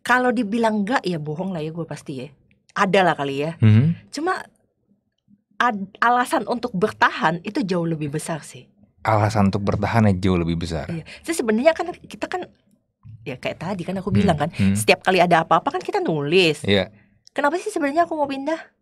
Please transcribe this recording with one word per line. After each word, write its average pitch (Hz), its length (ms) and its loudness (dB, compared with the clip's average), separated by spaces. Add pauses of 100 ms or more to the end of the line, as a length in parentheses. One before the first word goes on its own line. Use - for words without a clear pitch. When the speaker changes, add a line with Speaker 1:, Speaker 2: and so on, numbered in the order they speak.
Speaker 1:
kalau 247 300 2
dibilang 220 520 0
nggak, 254 220 -2
ya 175 140 -2
bohong 151 320 -6
lah 170 100 -8
ya 156 100 -6
gue 165 140 -8
pasti 151 320 -12
ya. 131 120 -12 (440)
Ada 196 300 2
lah 165 120 4
kali 143 260 -4
ya. 160 180 -4
Speaker 2:
Hmm. 117 400 6 (100)
Speaker 1:
Cuma 349 320 -4 (1160)
ad-, 208 420 -4
alasan 247 480 0
untuk 247 260 -4
bertahan 214 720 0
itu 220 180 -6
jauh 175 240 -2
lebih 156 240 -4
besar 151 320 -6
sih. - 300 -20 (320)
Speaker 2:
Alasan 104 480 2
untuk 101 120 -4
bertahan 101 460 2
ya 95 120 4
jauh 92 180 2
lebih 85 180 0
besar. 82 300 -6
Speaker 1:
Iya. 165 160 -8 (180)
Jadi 330 140 -6
sebenarnya 254 380 2
kan 349 200 -6
kita - 340 -12
kan, 359 200 -8 (760)
ya 135 140 -10
kayak - 240 -8
tadi 180 220 -8
kan 185 160 -6
aku 185 100 -8
Speaker 2:
Hmm, 190 80 0
Speaker 1:
bilang 185 220 2
kan, 147 100 0
Speaker 2:
hmm. 98 240 0
Speaker 1:
setiap 110 300 2
kali 185 160 2
ada 170 240 4
apa-apa - 280 2
kan 370 120 -6
kita 403 160 -4
nulis. 160 640 2
Speaker 2:
Iya. 98 320 2 (360)
Speaker 1:
Kenapa 285 260 0
sih 415 120 -6
sebenarnya 320 380 0
aku 330 80 -8
mau 302 100 0
pindah? 277 340 -4 (240)